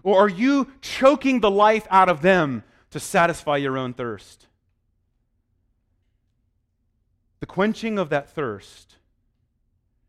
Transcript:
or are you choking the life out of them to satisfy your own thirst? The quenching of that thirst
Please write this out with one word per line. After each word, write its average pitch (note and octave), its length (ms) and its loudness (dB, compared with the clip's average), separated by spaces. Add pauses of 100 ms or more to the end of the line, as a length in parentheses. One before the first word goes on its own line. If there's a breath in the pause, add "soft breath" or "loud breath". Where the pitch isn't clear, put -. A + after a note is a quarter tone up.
or F#3+ 160 2
are G#3 120 4
you B3+ 500 -2
choking C4 600 2
the G#3 100 2
life G#3+ 400 2
out F#3 180 4
of D#3 140 -2
them D#3+ 420 0 (260 soft breath)
to D3+ 80 -12
satisfy D#3+ 600 -2
your C3+ 180 -4
own C3 160 -6
thirst? A#2+ 540 -14 (3000)
The - 60 -12
quenching G#3+ 520 -4
of F3 100 -4
that C#3+ 220 -4
thirst - 640 -12 (1120)